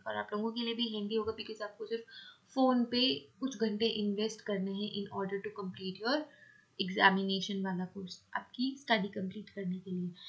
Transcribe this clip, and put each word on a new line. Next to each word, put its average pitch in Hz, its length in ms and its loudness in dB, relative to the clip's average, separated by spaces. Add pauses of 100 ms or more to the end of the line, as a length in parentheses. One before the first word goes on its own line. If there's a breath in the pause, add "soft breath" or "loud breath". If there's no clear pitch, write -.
और 208 100 -2
आप 208 160 -2
लोगों 214 200 0
के 240 80 -2
लिए 233 140 0
भी 233 140 0
handy 214 260 -2
होगा, 220 220 0
because 214 260 -8
आपको 208 240 -8
सिर्फ 226 180 -4 (500 loud breath)
phone 254 300 6
पे 247 300 4 (260)
कुछ 269 180 -4
घंटे 220 280 2
invest 214 540 0
करने 196 320 0
हैं 202 320 -2
in - 80 -8
order 196 260 -2
to 202 260 -6
complete 190 420 -6
your 294 160 2 (580 loud breath)
examination 196 840 4
वाला 180 200 0
course, - 400 -10 (100)
आपकी 262 440 -2
study 208 300 2
complete 196 420 -6
करने 185 280 -4
के 185 120 -10
लिए। 180 180 -2 (200 loud breath)